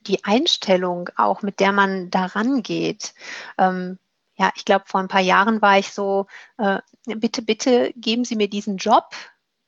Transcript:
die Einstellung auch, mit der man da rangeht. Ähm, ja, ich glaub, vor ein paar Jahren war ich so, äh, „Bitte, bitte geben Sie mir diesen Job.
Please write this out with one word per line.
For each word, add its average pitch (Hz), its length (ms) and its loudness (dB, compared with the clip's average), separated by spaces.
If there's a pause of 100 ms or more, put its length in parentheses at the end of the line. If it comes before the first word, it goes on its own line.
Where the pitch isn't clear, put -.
die - 240 -4
Einstellung 185 920 0
auch, 208 260 0
mit 196 180 -6
der 196 120 2
man 190 380 0
da 185 160 0
rangeht. 185 880 -4 (420)
Ähm, 185 420 -2 (380)
ja, 190 200 0
ich - 80 -16
glaub, 196 240 0
vor 196 120 -2
ein 190 80 -4
paar 196 120 0
Jahren 196 420 4
war 196 160 6
ich 196 140 -2
so, 196 340 -2 (320)
äh, 196 220 0 (260)
„Bitte, 226 360 -4
bitte 247 540 2
geben 226 280 -2
Sie 233 120 -6
mir 208 120 0
diesen 202 300 -6
Job. - 360 2 (540)